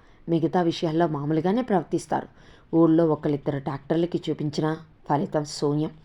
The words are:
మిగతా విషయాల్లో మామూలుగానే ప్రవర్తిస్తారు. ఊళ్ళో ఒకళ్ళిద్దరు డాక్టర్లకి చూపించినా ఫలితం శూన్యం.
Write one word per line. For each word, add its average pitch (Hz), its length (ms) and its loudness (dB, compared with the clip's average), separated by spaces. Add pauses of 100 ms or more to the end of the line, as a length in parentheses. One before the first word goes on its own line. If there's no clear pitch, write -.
(300)
మిగతా 165 320 2
విషయాల్లో 170 460 0
మామూలుగానే 156 540 0
ప్రవర్తిస్తారు. 175 680 -2 (480)
ఊళ్ళో 165 320 6
ఒకళ్ళిద్దరు 147 520 -2
డాక్టర్లకి 165 720 -2
చూపించినా 151 480 -2 (320)
ఫలితం 151 360 0
శూన్యం. 151 460 -2 (140)